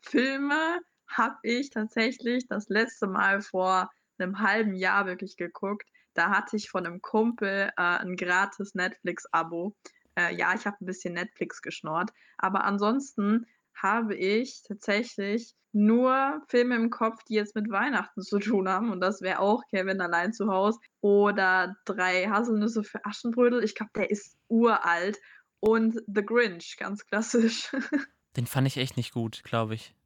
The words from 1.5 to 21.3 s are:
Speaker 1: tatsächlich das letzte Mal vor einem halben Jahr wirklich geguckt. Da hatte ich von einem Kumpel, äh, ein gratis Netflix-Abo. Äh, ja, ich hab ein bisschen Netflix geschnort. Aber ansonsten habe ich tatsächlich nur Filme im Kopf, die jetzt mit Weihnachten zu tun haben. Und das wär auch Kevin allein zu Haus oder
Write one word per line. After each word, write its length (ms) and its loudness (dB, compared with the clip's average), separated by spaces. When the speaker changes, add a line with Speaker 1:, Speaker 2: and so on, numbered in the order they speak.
Speaker 1:
tatsächlich 800 -2
das 180 -6
letzte 400 0
Mal 340 2
vor 480 0
einem 200 -4
halben 360 2
Jahr 300 2
wirklich 320 -8
geguckt. 480 -6
Da 160 0
hatte 280 0
ich 120 -6
von 160 -4
einem 160 -10
Kumpel, 760 0
äh, 40 0
ein 340 0
gratis 600 -2
Netflix-Abo. 1000 -4
Äh, 200 0
ja, 200 0
ich 100 -6
hab 160 -6
ein 40 -10
bisschen 280 -8
Netflix 480 -8
geschnort. 500 -6
Aber 280 0
ansonsten 800 0
habe 420 -2
ich 480 -2
tatsächlich 920 -4
nur 760 4
Filme 260 4
im 140 2
Kopf, 340 -4
die 120 -4
jetzt 200 -2
mit 160 -2
Weihnachten 500 -2
zu 180 0
tun 280 0
haben. 240 0
Und 80 -4
das 220 0
wär 180 -2
auch 300 2
Kevin 320 -2
allein 320 2
zu 140 -2
Haus 300 2
oder 840 4